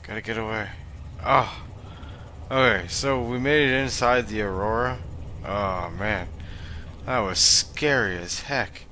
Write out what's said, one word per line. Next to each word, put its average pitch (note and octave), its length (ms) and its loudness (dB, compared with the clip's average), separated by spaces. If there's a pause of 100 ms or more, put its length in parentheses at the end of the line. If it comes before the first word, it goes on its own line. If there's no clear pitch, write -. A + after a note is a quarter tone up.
Gotta G#2+ 180 -8
get A2 160 -4
away. A2 320 -2 (560)
Oh. C3+ 380 4 (880)
Okay, A#2+ 360 6
so C3+ 360 0
we A#2+ 160 -2
made C#3+ 300 4
it C3 40 4
inside B2 540 4
the G#2+ 140 -2
Aurora. G#2+ 580 0 (440)
Oh, F#2+ 460 0
man. F2+ 380 -2 (800)
That B2+ 140 0
was F#2 200 0
scary B2 800 4
as F2 240 -6
heck. C3+ 500 -4